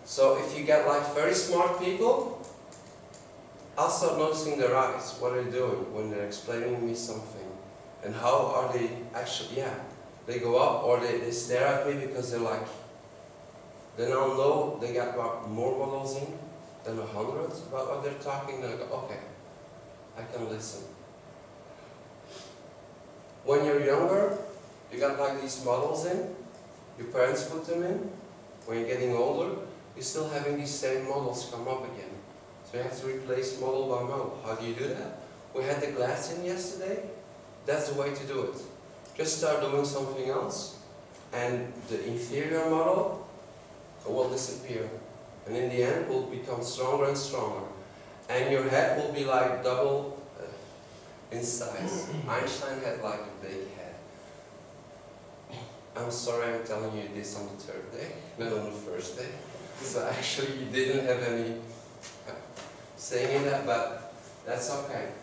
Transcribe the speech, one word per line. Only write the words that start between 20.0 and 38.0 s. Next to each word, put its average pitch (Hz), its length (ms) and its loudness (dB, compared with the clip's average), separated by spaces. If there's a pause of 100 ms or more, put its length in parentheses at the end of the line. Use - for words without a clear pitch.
I 113 60 -8 (100)
can 113 160 -4
listen." 107 340 -6 (2500)
When 143 200 8
you're 143 200 6
younger, 175 520 6 (560)
you 123 60 -6
got, 139 200 4
like, 139 220 2
these 131 240 -4
models 127 420 4
in, 185 280 0 (640)
your 117 100 -8
parents 127 360 4
put 160 220 -6
them 170 160 2
in. 185 280 0 (560)
When 113 120 -2
you're 117 100 0
getting 123 280 2
older, - 400 4 (400)
you're 131 80 -8
still 156 240 0
having 143 300 0
these 143 140 -2
same 131 360 0
models 131 420 0
come 120 160 -4
up 131 180 -2
again. - 260 -8 (600)
So 120 80 -4
you 123 60 0
have - 160 -4
to 135 60 -4
replace 131 540 0
model 131 280 2
by 123 140 4
model. 113 420 -2
How 110 100 -2
do 113 120 -4
you 113 80 -2
do - 140 -2
that? - 300 -4 (360)
We 131 100 0
had 143 160 2
the 143 120 0
glass 123 420 0
in 175 100 -4
yesterday. 185 580 -2 (640)
That's 147 240 2
the 139 100 0